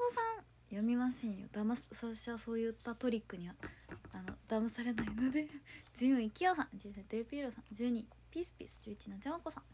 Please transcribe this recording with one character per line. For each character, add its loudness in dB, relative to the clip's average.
さ 2
ん。 -16
読 0
み 6
ま 4
せ -4
ん -2
よ。 -10
騙 2
す、 -8
私 -8
は -4
そ -4
う 2
い 2
っ -4
た -6
ト 2
リ 2
ッ -8
ク -8
に -8
は、 -12
あ -8
の、 -6
騙 2
さ -4
れ 2
な 0
い -2
の 4
で。 2
<laughs> -18
十 4
四 8
位、 2
き -2
よ 8
さ 2
ん。 -4
十 -10
三、 -10
テ -2
レ 0
ピ -6
ー -2
ロ -2
さ -12
ん。 -18
十 0
二、 2
ピ -4
ー 0
ス -12
ピ -10
ー -16
ス。 -20
十 -12
一、 -10
な -8
ち -6
ゃ 0
ま -2
こ -6
さ -10
ん。 -18